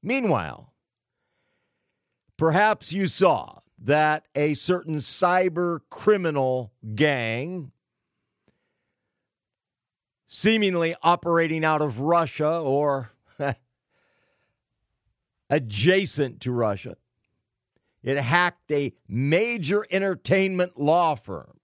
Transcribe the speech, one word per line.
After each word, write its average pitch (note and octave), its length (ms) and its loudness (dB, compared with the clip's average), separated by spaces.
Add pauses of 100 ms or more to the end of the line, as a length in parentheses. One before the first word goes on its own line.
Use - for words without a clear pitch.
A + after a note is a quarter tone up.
Meanwhile, E3+ 680 -2 (1600)
perhaps F3+ 580 2
you F#3+ 140 0
saw D3+ 520 -4 (200)
that D3+ 560 0
a D3 180 0
certain D#3+ 440 -4
cyber F3 800 0 (100)
criminal C#3 800 0 (220)
gang, C3+ 760 -2 (2500)
seemingly F#3+ 760 0
operating E3 640 2
out D#3 160 2
of B2+ 180 -2
Russia D#3+ 600 0
or C#3 520 0 (280)
<laughs> C#3 160 -2 (1900)
adjacent C#3 920 0
to B2+ 100 -4
Russia, A2 440 -4 (1080)
it C3+ 140 -2
hacked E3 540 0
a C#3+ 220 -2 (140)
major F#3 800 0
entertainment F#3+ 920 0
law D#3+ 360 4
firm. F#2+ 480 -14